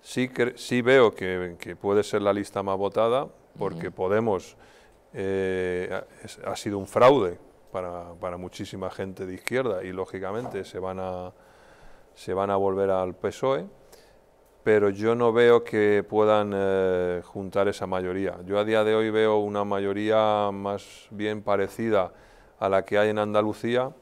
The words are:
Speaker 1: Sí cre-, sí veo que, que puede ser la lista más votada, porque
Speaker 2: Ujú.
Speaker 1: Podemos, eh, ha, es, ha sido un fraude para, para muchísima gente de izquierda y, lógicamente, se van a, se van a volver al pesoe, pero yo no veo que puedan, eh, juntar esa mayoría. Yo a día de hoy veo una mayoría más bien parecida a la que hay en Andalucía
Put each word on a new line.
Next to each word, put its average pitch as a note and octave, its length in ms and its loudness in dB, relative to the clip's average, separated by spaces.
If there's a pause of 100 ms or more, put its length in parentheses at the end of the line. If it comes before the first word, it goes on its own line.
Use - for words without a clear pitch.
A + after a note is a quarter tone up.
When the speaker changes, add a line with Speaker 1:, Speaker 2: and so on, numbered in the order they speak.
Speaker 1:
Sí B2+ 260 -4
cre-, B2 280 -2
sí B2 260 -2
veo A#2+ 340 6
que, F2+ 420 -6
que - 160 -14
puede G2+ 300 2
ser G#2 180 -2
la G2+ 100 2
lista G2+ 300 -4
más G2 160 -4
votada, A2+ 480 0 (320)
porque F2+ 300 -6
Speaker 2:
Ujú. F2 80 -12
Speaker 1:
Podemos, G2+ 600 -2 (560)
eh, F#2 800 -4
ha, F#2+ 120 -8 (200)
es, - 220 -16
ha G2 80 -6
sido G2+ 240 -6
un F#2+ 80 -8
fraude A#2 520 6 (340)
para, F2 480 -10
para F2+ 160 -8
muchísima F#2 520 -10
gente F#2+ 380 -10
de F#2 80 -10
izquierda A2+ 480 -4
y, F#2 100 -8
lógicamente, G2 720 -8
se - 140 -12
van F#2 220 -8
a, F2+ 320 -10 (840)
se - 200 -8
van G2 160 -2
a G2 60 2
volver G2 340 0
al F#2 260 -2
pesoe, C3+ 500 -2 (960)
pero G#2 280 6
yo A2 260 0
no A#2 160 4
veo A#2+ 320 6
que G#2 440 2
puedan, G#2+ 460 2
eh, F#2 680 0
juntar G2 420 -2
esa G2 220 -2
mayoría. F#2 560 -4
Yo G2+ 160 -2
a G#2+ 40 0
día G#2+ 200 2
de A2 100 2
hoy A2 160 2
veo G#2+ 280 4
una G#2 260 -2
mayoría G#2 880 0
más G2+ 580 -8
bien G#2 320 -6
parecida G2+ 680 0 (480)
a G2+ 80 0
la G2 160 2
que G2+ 120 -2
hay G#2+ 120 4
en G#2+ 100 0
Andalucía G#2+ 720 0 (120)